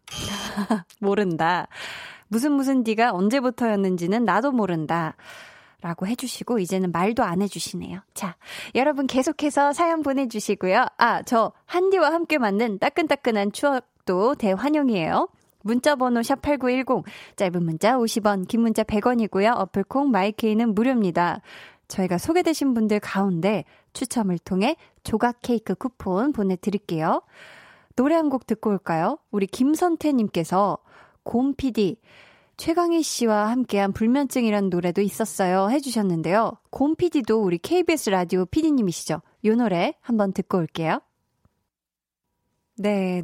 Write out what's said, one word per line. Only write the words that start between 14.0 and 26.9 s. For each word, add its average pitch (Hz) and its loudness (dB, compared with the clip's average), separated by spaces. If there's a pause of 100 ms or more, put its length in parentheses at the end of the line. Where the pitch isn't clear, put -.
대환영이에요. 226 0 (360)
문자번호 247 2
샵 269 -2
팔구일공, 254 0 (320)
짧은 180 0
문자 185 2
오십 226 0
원, 196 0
긴 226 0
문자 220 2
백 214 -2
원이고요. 226 2
어플콩 226 -2
마이케이는 214 0
무료입니다. 190 0 (460)
저희가 180 -2
소개되신 320 0
분들 214 2
가운데 190 0 (280)
추첨을 202 -2
통해 208 0 (280)
조각 240 -2
케이크 220 -2
쿠폰 202 -2
보내드릴게요. 190 -2 (760)